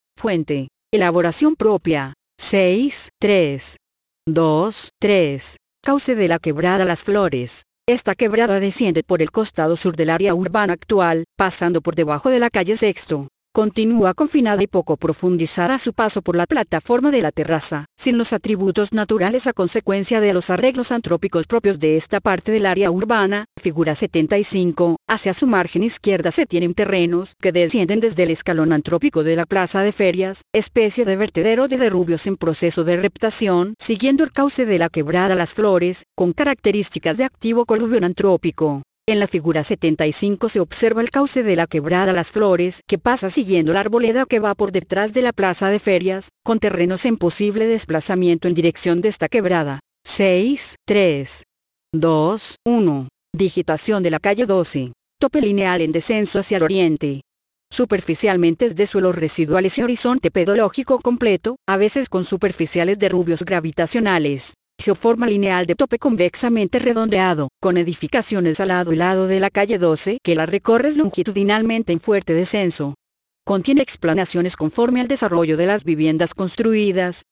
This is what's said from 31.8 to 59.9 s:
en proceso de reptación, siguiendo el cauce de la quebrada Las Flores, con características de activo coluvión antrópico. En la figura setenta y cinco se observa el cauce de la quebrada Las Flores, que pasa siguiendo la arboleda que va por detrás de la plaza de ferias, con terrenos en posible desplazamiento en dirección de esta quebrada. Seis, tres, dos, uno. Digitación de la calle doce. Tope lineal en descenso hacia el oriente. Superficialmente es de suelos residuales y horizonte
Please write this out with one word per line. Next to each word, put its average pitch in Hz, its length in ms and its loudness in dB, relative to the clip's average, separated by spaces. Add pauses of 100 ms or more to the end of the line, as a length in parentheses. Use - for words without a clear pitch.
en 196 80 -2
proceso 165 480 -2
de 175 140 0
reptación, 196 800 0
siguiendo 269 460 2
el - 80 -14
cauce 277 320 0
de 202 140 0
la 170 100 0
quebrada 175 440 0
Las 175 200 -2
Flores, 180 500 0 (100)
con 175 200 0
características 226 800 -2
de 233 80 0
activo 233 420 -2
coluvión 226 380 0
antrópico. 170 800 0 (260)
En 214 120 2
la 202 80 0
figura 156 360 -2
setenta 160 440 0
y 151 40 0
cinco 202 380 -2
se 214 100 -2
observa 220 400 -2
el 233 120 -2
cauce 277 320 0
de 202 120 2
la 165 120 0
quebrada 180 440 0
Las 175 200 -2
Flores, 185 560 0
que 196 100 0
pasa 240 320 -2
siguiendo 180 420 0
la 190 100 2
arboleda 226 440 0
que 240 140 0
va 208 160 0
por 202 160 -2
detrás 190 420 -2
de 247 80 2
la 247 100 0
plaza 190 380 0
de 202 80 0
ferias, 185 520 -2 (140)
con 226 140 0
terrenos 185 480 0
en 226 120 2
posible 208 500 0
desplazamiento 180 800 0
en 175 80 0
dirección 170 460 0
de 160 80 2
esta - 200 -4
quebrada. 170 500 0 (240)
Seis, 196 720 0 (140)
tres, 170 560 0 (500)
dos, 160 640 0 (120)
uno. 170 400 2 (240)
Digitación 180 720 -2
de 175 80 0
la 160 100 -2
calle 208 280 0
doce. 156 440 -2 (280)
Tope 285 200 0
lineal 196 420 2
en 160 100 0
descenso 196 480 -2
hacia 196 180 -2
el 175 60 2
oriente. 156 580 0 (500)
Superficialmente 185 920 0
es 214 100 -2
de 196 120 0
suelos 185 260 0
residuales 170 640 0
y 277 60 0
horizonte 247 480 0